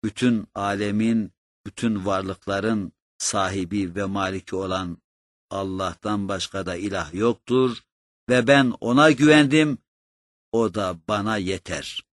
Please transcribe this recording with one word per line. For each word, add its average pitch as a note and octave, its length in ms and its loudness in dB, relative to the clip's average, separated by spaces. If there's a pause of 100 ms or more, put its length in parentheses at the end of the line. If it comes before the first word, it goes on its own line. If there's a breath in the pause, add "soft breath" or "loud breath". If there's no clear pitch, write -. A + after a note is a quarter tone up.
Bütün A2+ 500 0
alemin, G#2 760 -2 (340)
bütün G#2 400 -4
varlıkların G2 840 -2 (260)
sahibi F#2+ 760 -2
ve G2+ 100 -4
maliki F#2+ 520 -4
olan F#2 460 -4 (480)
Allah'tan G2 800 -4
başka F#2+ 380 -6
da F2+ 100 -6
ilah F2+ 380 -6
yoktur. A#2 640 0 (500)
Ve B2 180 4
ben C#3 240 6 (100)
ona C3+ 300 6
güvendim, D3+ 680 4 (720)
o A2+ 220 2
da F#2 240 -2 (100)
bana G#2+ 280 0
yeter. F#2 760 -6